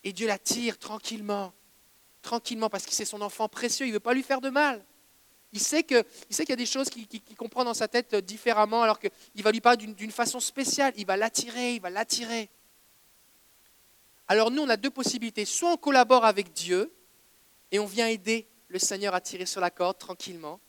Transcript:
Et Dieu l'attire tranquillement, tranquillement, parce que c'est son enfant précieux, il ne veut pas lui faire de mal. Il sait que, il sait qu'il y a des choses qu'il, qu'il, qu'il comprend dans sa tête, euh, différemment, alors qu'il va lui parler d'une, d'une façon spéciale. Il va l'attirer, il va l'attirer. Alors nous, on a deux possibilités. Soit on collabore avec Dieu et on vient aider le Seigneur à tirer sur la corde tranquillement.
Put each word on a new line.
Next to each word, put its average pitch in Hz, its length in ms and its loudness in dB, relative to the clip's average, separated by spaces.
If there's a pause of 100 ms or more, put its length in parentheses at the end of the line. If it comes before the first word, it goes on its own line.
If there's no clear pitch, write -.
Et 196 80 -6
Dieu 202 140 -4
l'attire 226 500 -2
tranquillement, 202 720 -8 (680)
tranquillement, 226 480 -4
parce 196 160 -6
que - 80 -6
c'est 226 100 -2
son 208 180 -8
enfant 208 280 -4
précieux, - 360 -4
il 254 40 -2
ne 220 60 -4
veut 208 40 0
pas 233 140 0
lui 262 100 0
faire 269 160 0
de 262 100 -4
mal. 262 360 2 (680)
Il 208 80 -6
sait 311 220 2
que, 240 200 4 (260)
il - 60 -6
sait 311 80 0
qu'il 302 80 -2
y - 20 2
a 254 40 0
des 247 80 -2
choses 269 240 -2
qu'il, 220 180 -14
qu'il, 220 140 -16
qu'il - 160 -20
comprend 233 260 -4
dans 240 100 0
sa 220 140 -2
tête, - 260 0
euh, 208 60 4
différemment, 214 640 2
alors 214 160 4
qu'il 190 120 -4 (260)
va 208 160 4
lui 226 80 0
parler 247 160 8
d'une, 214 160 -12
d'une 208 180 -12
façon 240 300 -2
spéciale. 269 560 0
Il 208 80 -8
va 190 100 0
l'attirer, 240 600 -2
il 226 60 -8
va 180 80 -8
l'attirer. 226 600 -4 (1800)
Alors 220 240 6
nous, 277 100 0
on 294 60 0
a 233 80 4
deux 214 140 -4
possibilités. 233 560 -4
Soit - 260 0
on 339 60 2
collabore 254 480 6
avec 196 260 2
Dieu 180 420 -2 (800)
et 196 80 0
on 208 60 -2
vient 208 220 -2
aider 220 380 -2 (220)
le 185 100 -8
Seigneur 196 380 -2
à 185 60 0
tirer 185 240 -10
sur 190 160 -4
la 175 100 2
corde 180 260 -2
tranquillement. 175 720 -14